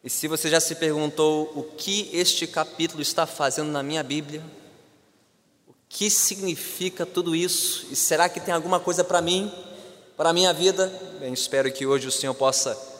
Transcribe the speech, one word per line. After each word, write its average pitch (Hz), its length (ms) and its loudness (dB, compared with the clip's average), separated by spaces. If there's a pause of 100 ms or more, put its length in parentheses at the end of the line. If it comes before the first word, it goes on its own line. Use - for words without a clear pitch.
E 123 60 -12
se - 180 -4
você 156 220 -2
já 160 100 6
se 160 160 0
perguntou 151 800 2
o 147 80 -4
que 196 480 -4
este 170 340 2
capítulo 160 560 -2
está 160 240 2
fazendo 151 460 0
na 143 100 -2
minha 151 220 -2
Bíblia, 147 400 -6 (1200)
o - 80 -20 (140)
que 208 220 -2
significa 185 960 -2
tudo 175 280 -2
isso? - 560 -2
E 135 60 -8
será 165 320 4
que 170 140 -4
tem 180 120 -2
alguma 170 280 2
coisa 175 200 0
pra 175 200 4
mim, 185 280 0 (680)
pra 165 160 4
minha 180 180 6
vida? 185 360 2 (340)
Bem, 131 100 -6
espero 135 400 0
que 135 140 -4
hoje 135 200 2
o 131 60 -4
Senhor 131 220 -2
possa 131 440 2 (220)